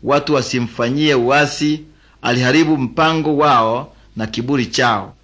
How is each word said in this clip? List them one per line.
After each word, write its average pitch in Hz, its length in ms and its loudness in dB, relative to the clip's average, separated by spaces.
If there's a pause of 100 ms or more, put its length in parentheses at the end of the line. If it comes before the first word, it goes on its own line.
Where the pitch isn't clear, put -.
watu 143 320 0
wasimfanyie 127 800 -2
uasi, 143 680 0 (420)
aliharibu 127 560 2
mpango 156 580 0
wao 123 560 2 (240)
na 110 100 -4
kiburi 123 400 -2
chao. 117 580 -2